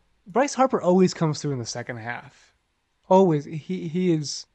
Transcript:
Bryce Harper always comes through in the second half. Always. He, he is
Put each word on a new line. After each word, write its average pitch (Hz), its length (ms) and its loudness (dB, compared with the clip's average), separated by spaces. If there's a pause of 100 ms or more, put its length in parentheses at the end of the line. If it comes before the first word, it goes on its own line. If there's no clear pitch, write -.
(280)
Bryce 240 260 -2
Harper 247 280 0
always 180 320 4
comes 156 280 -4
through 143 120 -4
in 127 60 -6
the 113 60 -8
second 120 320 -10
half. 117 560 -14 (560)
Always. 175 360 4
He, 170 420 -8
he 180 260 0
is 151 420 -4